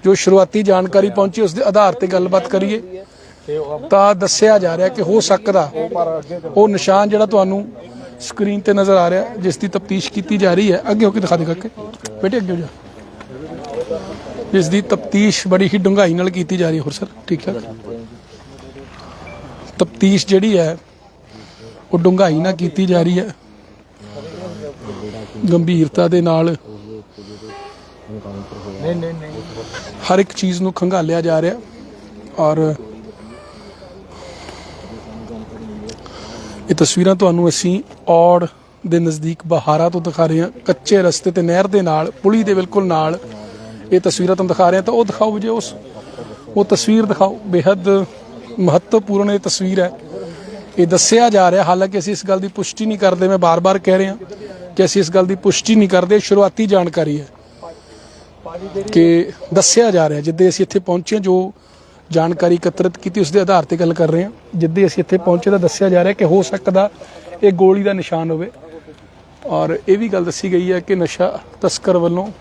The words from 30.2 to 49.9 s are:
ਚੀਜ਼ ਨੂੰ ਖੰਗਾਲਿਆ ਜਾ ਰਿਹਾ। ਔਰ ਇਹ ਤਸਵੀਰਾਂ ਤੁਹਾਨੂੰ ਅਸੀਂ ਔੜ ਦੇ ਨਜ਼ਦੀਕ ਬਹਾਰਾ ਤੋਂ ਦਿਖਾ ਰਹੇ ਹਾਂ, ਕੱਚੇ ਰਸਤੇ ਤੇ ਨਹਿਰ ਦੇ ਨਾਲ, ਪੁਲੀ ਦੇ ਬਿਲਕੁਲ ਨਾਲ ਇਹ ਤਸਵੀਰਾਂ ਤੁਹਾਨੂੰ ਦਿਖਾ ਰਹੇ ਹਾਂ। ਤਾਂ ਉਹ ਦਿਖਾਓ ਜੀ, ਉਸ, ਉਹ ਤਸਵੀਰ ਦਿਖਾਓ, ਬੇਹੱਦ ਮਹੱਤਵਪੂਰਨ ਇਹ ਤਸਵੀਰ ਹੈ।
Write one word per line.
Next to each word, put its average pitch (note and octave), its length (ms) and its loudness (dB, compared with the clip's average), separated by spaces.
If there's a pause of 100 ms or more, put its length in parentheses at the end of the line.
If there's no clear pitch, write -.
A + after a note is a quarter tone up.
ਚੀਜ਼ F3+ 280 -4
ਨੂੰ F#3+ 120 -2
ਖੰਗਾਲਿਆ E3+ 480 0
ਜਾ D#3+ 200 0
ਰਿਹਾ। F#3 140 -2 (840)
ਔਰ D#3 200 2 (4000)
ਇਹ E3 60 2
ਤਸਵੀਰਾਂ F3+ 400 2
ਤੁਹਾਨੂੰ F3 340 2
ਅਸੀਂ F3+ 320 -2 (280)
ਔੜ F3 360 6 (380)
ਦੇ E3+ 160 0
ਨਜ਼ਦੀਕ D#3+ 480 -4
ਬਹਾਰਾ D#3 420 2
ਤੋਂ F3 120 -4
ਦਿਖਾ E3 240 -2
ਰਹੇ D#3+ 160 0
ਹਾਂ, F3 80 -2 (160)
ਕੱਚੇ G3 360 2
ਰਸਤੇ F3 300 0
ਤੇ F3 100 0
ਨਹਿਰ F3 260 2
ਦੇ G3 140 2
ਨਾਲ, D#3+ 300 0 (120)
ਪੁਲੀ A3 200 2
ਦੇ G3 100 0
ਬਿਲਕੁਲ F#3+ 320 0
ਨਾਲ D#3+ 320 0 (760)
ਇਹ F#3 80 4
ਤਸਵੀਰਾਂ F3+ 360 0
ਤੁਹਾਨੂੰ F#3 120 -2
ਦਿਖਾ F3+ 220 4
ਰਹੇ F#3 80 2
ਹਾਂ। F#3+ 60 0
ਤਾਂ - 100 -2
ਉਹ A#3 120 2
ਦਿਖਾਓ G#3+ 340 -2
ਜੀ, G#3+ 80 -6
ਉਸ, A3 260 -6 (840)
ਉਹ G3+ 100 4
ਤਸਵੀਰ A3 400 2
ਦਿਖਾਓ, G3+ 420 0
ਬੇਹੱਦ F#3 420 2 (720)
ਮਹੱਤਵਪੂਰਨ G3 720 2
ਇਹ G3+ 80 0
ਤਸਵੀਰ F#3+ 400 -2
ਹੈ। F3+ 120 0 (840)